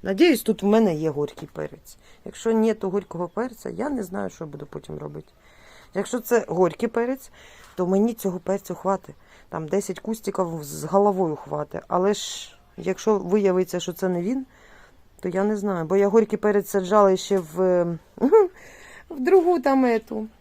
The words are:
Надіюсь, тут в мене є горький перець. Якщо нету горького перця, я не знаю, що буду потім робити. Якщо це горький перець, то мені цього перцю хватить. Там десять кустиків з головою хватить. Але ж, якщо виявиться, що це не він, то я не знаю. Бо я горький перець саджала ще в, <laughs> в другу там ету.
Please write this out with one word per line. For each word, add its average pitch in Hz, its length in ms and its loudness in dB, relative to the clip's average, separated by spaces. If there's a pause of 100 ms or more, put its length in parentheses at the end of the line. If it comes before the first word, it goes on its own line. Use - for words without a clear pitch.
Надіюсь, 214 400 4
тут - 200 -2
в 190 40 0
мене 208 280 4
є 156 160 -2
горький 147 420 -6
перець. 151 440 -12 (280)
Якщо - 280 -4
нету 220 380 0
горького 180 380 -6
перця, 240 420 -8
я 233 200 -6
не 254 120 -4
знаю, 190 280 -8
що - 160 -14
буду 147 200 -14
потім - 320 -14
робити. 151 340 -14 (640)
Якщо 202 260 -4
це 233 280 0
горький 175 400 0
перець, 240 420 -4 (440)
то 180 120 -2
мені 202 280 2
цього 185 240 -6
перцю 190 360 -6
хватить. 190 400 -4 (340)
Там 160 200 -8
десять 190 320 -2
кустиків 185 640 -6
з 147 200 -12
головою 185 520 2
хватить. 147 520 -8
Але 190 260 2
ж, - 400 -12 (220)
якщо 190 420 -2
виявиться, 185 600 0
що 180 120 -8
це 185 160 -4
не 175 140 -2
він, 262 240 -4 (760)
то - 80 -6
я 185 160 -2
не 214 120 0
знаю. 196 280 -2
Бо 165 120 0
я 202 120 4
горький 214 300 2
перець 208 300 0
саджала 196 480 4
ще 196 220 0
в, 180 460 0
<laughs> 170 40 -2 (1200)
в 302 100 -10
другу 339 400 6
там 269 240 4
ету. 220 420 0 (140)